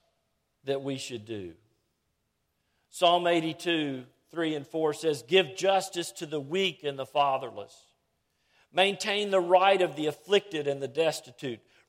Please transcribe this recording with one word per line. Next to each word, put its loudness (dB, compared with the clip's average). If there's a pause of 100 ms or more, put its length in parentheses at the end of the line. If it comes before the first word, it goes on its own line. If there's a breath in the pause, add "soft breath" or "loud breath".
(640)
that -2
we -6
should -10
do? -10 (1400)
Psalm 4
eighty-two, 0 (260)
three -4
and -10
four -2
says, -2
"Give 2
justice 0
to -12
the -6
weak -4
and -6
the -8
fatherless. -2 (1000)
Maintain 0
the 4
right 6
of 0
the -2
afflicted -2
and -2
the -6
destitute. -4 (280 soft breath)